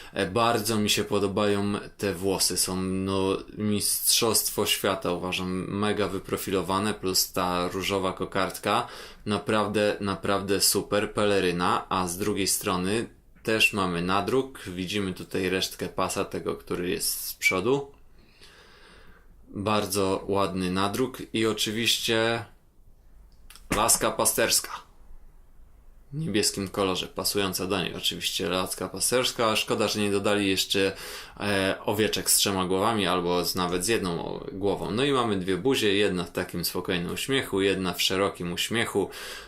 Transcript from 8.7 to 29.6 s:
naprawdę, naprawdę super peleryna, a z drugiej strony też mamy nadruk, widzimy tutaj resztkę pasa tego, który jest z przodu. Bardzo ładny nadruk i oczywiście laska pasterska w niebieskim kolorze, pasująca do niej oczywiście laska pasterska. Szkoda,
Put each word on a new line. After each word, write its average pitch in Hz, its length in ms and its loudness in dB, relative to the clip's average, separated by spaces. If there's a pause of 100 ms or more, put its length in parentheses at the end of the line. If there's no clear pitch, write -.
naprawdę, 104 720 2
naprawdę 98 600 0
super 104 520 2
peleryna, 95 760 2
a 92 200 0
z 87 100 -6
drugiej 98 280 0
strony 98 600 0 (360)
też 110 300 2
mamy 87 300 0
nadruk, 104 640 0
widzimy 92 480 -2
tutaj 92 360 -2
resztkę - 380 -2
pasa 95 360 -2
tego, 87 320 -4
który 87 340 -4
jest - 360 -2
z - 80 -8
przodu. 117 560 0 (1600)
Bardzo 98 800 0
ładny 95 420 2
nadruk 101 480 0 (140)
i 110 140 2
oczywiście 113 960 0 (1300)
laska 110 340 4
pasterska - 720 0 (1300)
w - 20 -8
niebieskim 101 520 0
kolorze, 95 380 0
pasująca 95 600 -2
do 95 160 0
niej - 120 -4
oczywiście 92 540 -2
laska 92 400 -2
pasterska. 113 680 0
Szkoda, 107 320 2